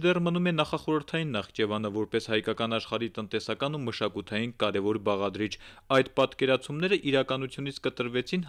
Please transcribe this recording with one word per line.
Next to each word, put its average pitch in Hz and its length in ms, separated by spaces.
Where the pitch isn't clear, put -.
դեռ 175 240
մնում 175 240
է - 80
նախախորհրդային 156 800
Նախճեվանը 107 580
որպես 107 380
հայկական 113 460
աշխարհի 113 360
տնտեսական 113 640
ու - 60
մշակութային 107 760
կարևոր 104 480
բաղադրիչ։ 98 440
Այդ 131 240
պատկերացումները 143 800
իրականությունից 135 760
կտրվեցին 127 640